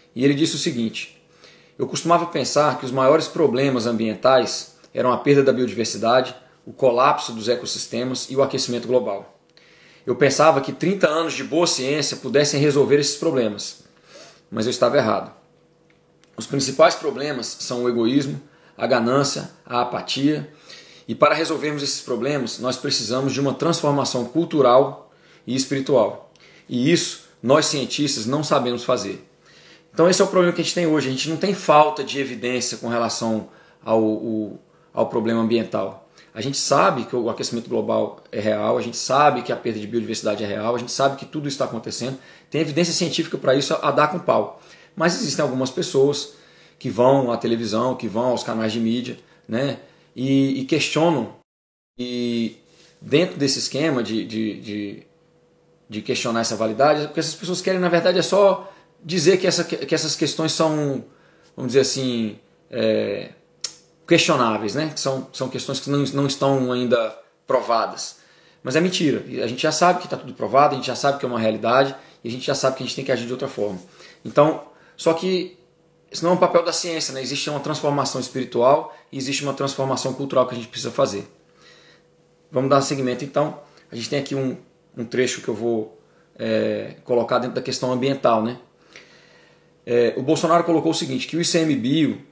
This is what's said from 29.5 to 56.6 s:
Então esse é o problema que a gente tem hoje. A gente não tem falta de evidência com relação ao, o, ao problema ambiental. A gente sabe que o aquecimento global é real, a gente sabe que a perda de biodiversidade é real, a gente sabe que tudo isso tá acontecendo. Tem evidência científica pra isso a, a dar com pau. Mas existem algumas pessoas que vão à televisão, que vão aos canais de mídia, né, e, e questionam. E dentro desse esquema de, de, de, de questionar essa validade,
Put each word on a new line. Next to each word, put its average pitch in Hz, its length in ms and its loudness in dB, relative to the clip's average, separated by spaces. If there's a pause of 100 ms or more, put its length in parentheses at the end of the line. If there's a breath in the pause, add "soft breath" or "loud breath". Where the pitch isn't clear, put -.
Então 170 160 4
esse 185 120 4
é 190 40 6
o - 20 2
problema 175 260 2
que 175 60 -2
a 165 60 -2
gente - 100 -4
tem 175 120 0
hoje. 151 200 2
A 131 40 -2
gente 131 180 -4
não 160 80 -4
tem 196 160 -2
falta 151 500 4
de 131 160 -4
evidência 123 580 -4
com 117 120 -8
relação 113 580 -2 (340 soft breath)
ao, 113 220 2
o, 107 560 -2 (340 soft breath)
ao 113 140 0
problema 113 320 0
ambiental. 110 640 -2 (320 soft breath)
A 113 80 -10
gente 139 160 -6
sabe 170 480 2
que - 100 -6
o 120 140 -2
aquecimento 117 400 -6
global 110 600 -2
é 110 80 -6
real, 107 360 0
a 120 60 0
gente 113 160 -8
sabe 131 460 2
que - 80 -6
a 117 40 -2
perda 110 240 -6
de 104 60 -8
biodiversidade 110 580 -4
é 101 40 -4
real, 107 260 -2
a 123 60 -2
gente 123 120 -8
sabe 135 240 0
que - 120 -14
tudo 147 200 -8
isso 135 120 -6
tá 131 60 0
acontecendo. 117 520 -8 (320 loud breath)
Tem 143 100 -2
evidência 160 320 0
científica - 460 -2
pra 131 160 2
isso 143 220 2
a, 151 140 0
a - 20 4
dar 147 160 4
com 180 100 -4
pau. - 420 0 (360 loud breath)
Mas 175 180 2
existem 156 300 -2
algumas 131 260 -2
pessoas - 640 0 (460 loud breath)
que 123 100 -6
vão 123 420 4
à 117 60 -2
televisão, 117 560 -2
que 120 140 -8
vão 117 240 0
aos 117 120 -2
canais 110 300 -2
de 117 60 -4
mídia, 120 400 -2 (280 soft breath)
né, 123 300 -4 (380 soft breath)
e, 135 460 2
e 131 40 -6
questionam. 151 680 0 (640)
E 120 580 -4 (420 soft breath)
dentro 151 380 0
desse 135 220 0
esquema 139 420 -2
de, 110 240 -4
de, 110 340 -6
de, 104 480 -10 (800)
de 104 140 -8
questionar 117 400 -2
essa 113 140 -2
validade, 131 500 2